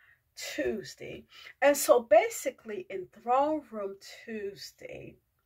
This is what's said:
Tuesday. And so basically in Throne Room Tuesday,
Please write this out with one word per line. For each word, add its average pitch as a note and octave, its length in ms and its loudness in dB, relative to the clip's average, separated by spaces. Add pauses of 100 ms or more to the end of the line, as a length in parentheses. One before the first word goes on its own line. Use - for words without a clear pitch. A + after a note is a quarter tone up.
(360)
Tuesday. - 880 -8 (380)
And C#4 140 6
so B3 240 4
basically D4 880 2
in F#3+ 160 -10 (160)
Throne C#4+ 480 0
Room G3+ 240 -8 (300)
Tuesday, - 920 -14 (300)